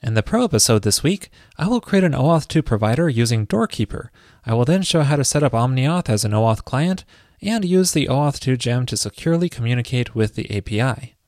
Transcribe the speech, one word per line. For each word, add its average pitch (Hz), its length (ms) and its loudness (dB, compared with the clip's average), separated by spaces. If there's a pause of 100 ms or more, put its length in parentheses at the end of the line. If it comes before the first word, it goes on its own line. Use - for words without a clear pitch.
In 110 120 -2
the 110 100 2
Pro 240 220 0
episode 110 380 2
this - 200 0
week, 190 280 -2 (260)
I 156 100 -2
will 240 140 0
create 190 240 2
an 156 80 2
oauth 156 340 2
two 160 140 0
provider 120 480 0
using 113 380 0
Doorkeeper. - 640 -4 (360)
I 113 80 -2
will 117 100 2
then 175 200 2
show 170 180 0
how 147 140 2
to 139 100 0
set 147 180 0
up 135 100 2
OmniAuth 131 540 0
as 107 160 0
an 107 80 -2
oauth 110 340 2
client 175 380 -2 (380)
and 208 240 -2
use 185 280 2
the 143 140 2
oauth 143 320 0
two 131 180 0
gem 123 280 -2
to 113 120 -4
securely 165 520 -2
communicate 123 640 -2
with 110 220 0
the - 160 -8
A 104 100 -4
P 107 220 -2
I. - 320 -6 (120)